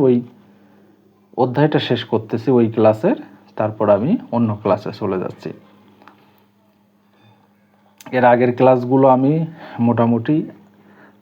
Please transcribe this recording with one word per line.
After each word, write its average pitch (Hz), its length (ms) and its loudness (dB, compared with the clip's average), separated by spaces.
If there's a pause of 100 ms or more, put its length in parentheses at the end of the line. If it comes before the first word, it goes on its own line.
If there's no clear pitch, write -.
ওই 123 100 4 (1300)
অধ্যায়টা 143 440 0
শেষ 98 120 -2 (120)
করতেছি 113 360 -4 (100)
ওই 117 160 4
ক্লাসের, 113 420 0 (420)
তারপর 107 280 -4 (100)
আমি 131 160 -2 (240)
অন্য 117 140 0 (120)
ক্লাসে 95 280 -2 (100)
চলে 98 220 -4
যাচ্ছি। - 280 -12 (2750)
এর 123 160 2
আগের 123 260 2
ক্লাসগুলো 131 480 4 (100)
আমি 135 160 0 (540)
মোটামুটি 117 500 0 (840)